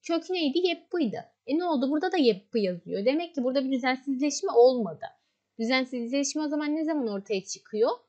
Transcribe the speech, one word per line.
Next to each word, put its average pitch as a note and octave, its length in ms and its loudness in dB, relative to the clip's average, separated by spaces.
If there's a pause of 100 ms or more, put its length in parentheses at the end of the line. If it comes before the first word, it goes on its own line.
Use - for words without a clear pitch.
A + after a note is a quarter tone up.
Kök E4 280 -2
neydi? E4+ 380 0
Yeppıydı. E4 500 -2 (300)
E C#4+ 100 0
ne F4 60 0
oldu? C#4 280 0
Burada D#4 200 0
da F#4+ 60 0
yeppı A#3 420 2
yazıyor. F3+ 460 -2
Demek D#4+ 300 0
ki B3 80 -2
burada C4 220 0
bir C4 60 -2
düzensizleşme C4+ 800 -2
olmadı. A#3 540 4 (540)
Düzensizleşme C4 800 -2
o D4+ 60 -2
zaman D4 280 -2
ne D#4+ 100 -2
zaman D4+ 220 0
ortaya G3+ 360 -4
çıkıyor? - 460 -2 (200)